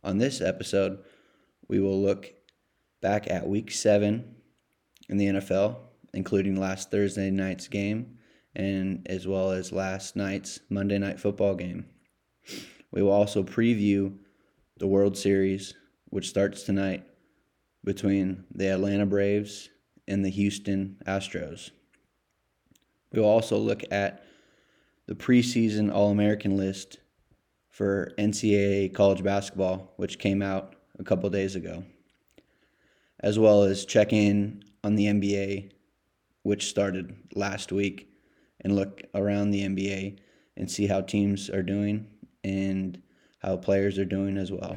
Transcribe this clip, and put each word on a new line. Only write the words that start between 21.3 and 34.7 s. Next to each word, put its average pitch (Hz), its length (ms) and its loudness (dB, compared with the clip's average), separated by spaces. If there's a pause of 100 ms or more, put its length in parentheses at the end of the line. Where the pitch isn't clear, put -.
We - 80 0
will 107 80 6
also 110 300 4
look 107 240 0 (100)
at 101 300 -2 (880)
the 101 60 -6
preseason 113 800 2
All-American 104 640 2
list 95 400 -4 (720)
for 98 480 -2
N 104 160 0
C 104 220 2
A 101 300 2
A 92 40 -2
college 98 340 4
basketball, 95 760 -2
which 98 200 -6
came 101 240 0
out 95 340 -6 (220)
a - 60 -12
couple 95 260 0
days 98 260 -2
ago, 87 280 -10 (1400)
as 104 180 2
well 107 240 8
as 98 240 2
check 104 280 4
in 104 500 2 (200)